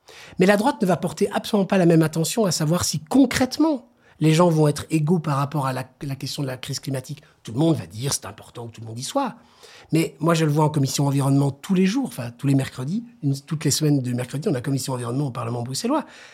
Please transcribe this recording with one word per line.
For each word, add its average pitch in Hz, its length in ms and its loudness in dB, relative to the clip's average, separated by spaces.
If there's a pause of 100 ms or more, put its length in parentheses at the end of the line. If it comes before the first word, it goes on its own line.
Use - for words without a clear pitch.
(400)
Mais 180 80 6
la 208 100 6
droite 285 240 0
ne 185 60 2
va 175 100 2
porter - 340 -2
absolument 202 360 0
pas 196 100 2
la 175 80 4
même 165 160 8
attention 160 440 0
à 170 60 2
savoir 160 340 0
si - 140 -4
concrètement 262 840 2 (340)
les 156 140 4
gens 175 160 6
vont 156 180 4
être 147 220 -2
égaux 160 300 2
par 147 180 -2
rapport 139 300 -2
à 131 40 -2
la, 127 140 -6 (160)
la 139 140 -6
question - 260 -8
de 139 60 -4
la 127 100 -8
crise - 220 -10
climatique. 135 420 -8 (220)
Tout 110 100 -14
le 120 60 -4
monde 165 160 4
va 104 100 -6
dire 107 280 -6
c'est - 120 -6
important 117 420 -14
que 113 40 -14
tout 113 100 -18
le 113 60 -14
monde 113 120 -12
y 135 40 -10
soit. 269 320 -4 (560)
Mais 160 280 0
moi, 165 140 2
je 160 100 2
le 151 80 2
vois 156 140 4
en 147 40 2
commission 139 380 0
environnement 139 440 2
tous - 220 -6
les 185 120 4
jours, 247 220 0
enfin 120 240 -8
tous - 160 -4
les 139 80 4
mercredis, 135 500 -2 (180)
une, 139 160 -2
toutes - 240 -8
les 143 80 2
semaines 147 300 2
de 123 100 -4
mercredi, 131 380 -4
on 151 60 0
a 120 60 -4
commission 139 320 -4
environnement 123 340 -4
au 123 40 -6
Parlement 117 300 -6
bruxellois. 233 440 -4 (280)